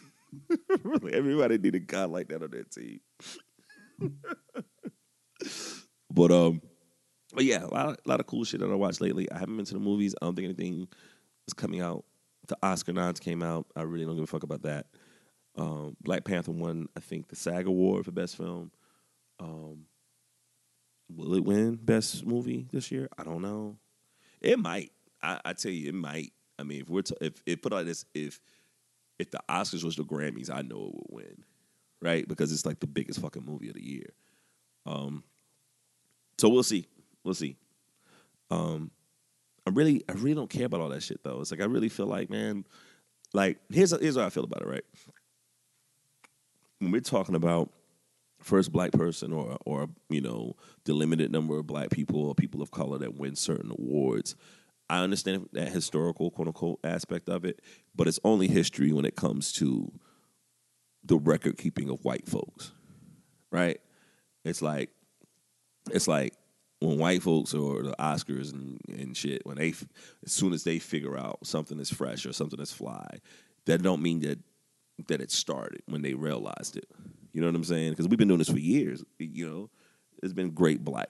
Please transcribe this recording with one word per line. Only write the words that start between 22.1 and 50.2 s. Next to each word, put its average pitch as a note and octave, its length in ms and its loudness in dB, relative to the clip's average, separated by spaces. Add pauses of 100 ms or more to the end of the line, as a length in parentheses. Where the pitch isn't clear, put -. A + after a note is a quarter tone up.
Movie B2 460 -2
this C3+ 200 -6
year? C3+ 260 -4
I D#2 60 -10
don't E2 180 -6
know. G#2 360 -8 (640)
It - 180 4
might. F2+ 360 -4 (280)
I, E2 220 -4
I E2+ 80 -4
tell - 200 -4
you, D#2 180 -4
it F2 60 -4
might. D#2 360 -6 (260)
I C#2+ 60 -10
mean, C#2+ 180 -8
if C#2+ 80 -14
we're F#2+ 120 0
t-, - 180 -8
if, D#2 260 -6
if E2+ 160 -2
put G#2 120 -2
it - 20 0
like E2+ 120 -2
this, E2 260 -8
if, D2+ 260 -8 (800)
if - 120 -6
the - 80 -8 (100)
Oscars F2+ 340 -2
was D#2+ 140 -2
the D2+ 60 -4
Grammys, C#2 460 -6
I C#2 120 -6
know A1 240 -10
it G1+ 80 -10
would - 320 -14
win, - 180 -20 (580)
right? E2+ 240 2
Because D#2 280 0
it's, D2+ 120 -2
like, D#2 140 -4
the D2 80 -4
biggest C#2 320 -4
fucking C#2+ 240 -8
movie C#2 240 -10
of G#1 60 -12
the - 100 -14
year. C2+ 300 -12 (720)
Um, C#2+ 380 -8 (1120)
so G#2+ 120 8
we'll B2 140 8
see. G2 220 0 (380)
We'll F#2 100 -2
see. C#2+ 220 -6 (960)
Um, E2 400 -2 (760)
I F#2+ 60 0
really, D3 380 4
I - 40 -6
really C3+ 200 0
don't C#3 160 -4
care B2 160 -2
about F2 160 -2
all D#2 80 -4
that C#2 120 -6
shit - 220 -10
though. C2 160 -6
It's D#2 100 -8
like, E2 120 -6
I G2+ 40 2
really A2+ 220 2
feel G2+ 200 -2
like, F#2+ 220 -4
man, G#2+ 360 -4 (640)
like, F#2+ 260 4 (120)
here's, E3+ 300 6
here's D3 180 4
how A2 80 4
I F2+ 40 -2
feel C#2 140 -2
about A1 180 -6
it, G1+ 60 -4
right? C2+ 160 -4 (2000)
When F2+ 120 2
we're A2+ 80 2
talking F#2+ 360 2
about E2+ 360 4 (680)
first F#2+ 320 4
black F2+ 180 2
person E2 400 2
or, C2+ 340 -4
or, D2 220 -2 (220)
you D2+ 100 2
know, A#1 380 -4 (260)